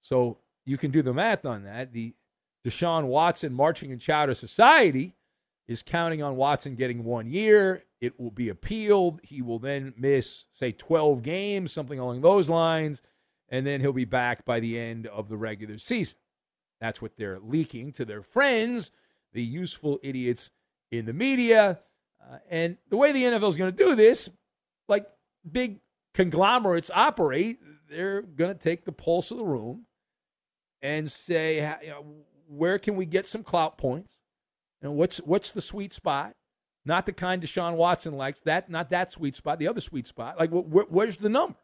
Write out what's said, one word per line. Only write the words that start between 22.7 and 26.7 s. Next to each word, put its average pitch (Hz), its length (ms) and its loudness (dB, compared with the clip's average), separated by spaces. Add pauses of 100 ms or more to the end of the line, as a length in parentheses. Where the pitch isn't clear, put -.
the 202 80 0
way 285 160 6
the 262 120 2
N 240 100 4
F 208 80 2
L 214 60 4
is 160 80 0
gonna 185 140 0
do 339 240 4
this, 226 340 6 (600)
like 202 180 2 (420)
big 214 300 -4 (340)
conglomerates 185 800 2